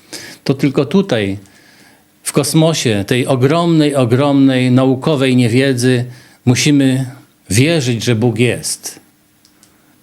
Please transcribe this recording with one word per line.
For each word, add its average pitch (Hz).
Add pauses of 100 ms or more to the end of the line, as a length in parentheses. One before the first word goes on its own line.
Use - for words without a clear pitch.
(440)
To 139
tylko 139
tutaj, 117 (840)
w -
kosmosie, 143
tej 127
ogromnej, 147
ogromnej 131
naukowej 131
niewiedzy, 123 (400)
musimy 131 (440)
wierzyć, 127
że 120
Bóg 110
jest - (1000)